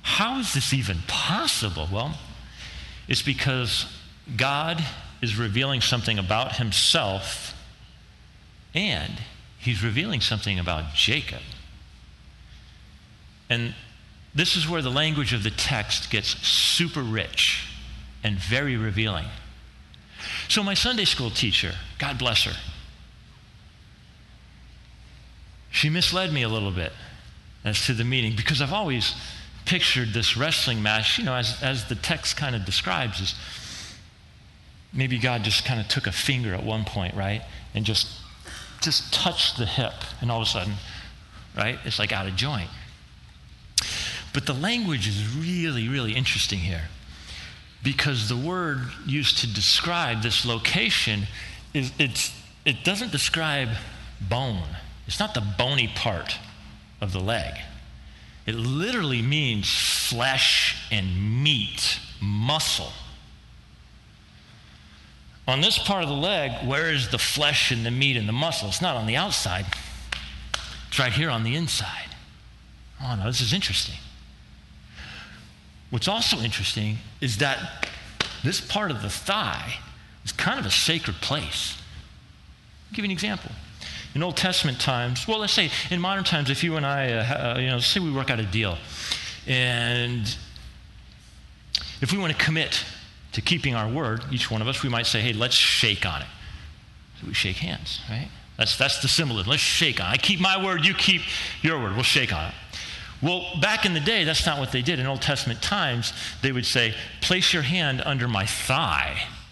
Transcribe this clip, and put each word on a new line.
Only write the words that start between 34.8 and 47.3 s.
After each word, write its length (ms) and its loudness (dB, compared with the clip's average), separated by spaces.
maybe 240 2
God 260 2
just 220 2
kind 160 0
of 60 -2
took 200 0
a 40 0
finger 420 2
at 100 -2
one 220 0
point, 300 -2
right, 260 0
and 100 0
just, 240 2
just 300 0
touched 460 2
the 80 2
hip, 280 0
and 100 0
all 100 2
of 60 2
a 20 2
sudden, 240 0
right, 260 0
it's, 160 -2
like, 140 2
out 140 -2
of 80 -4
joint. 340 0
But 120 0
the 80 0
language 540 0
is 280 0
really, 540 0
really 240 0
interesting 460 2
here, 240 0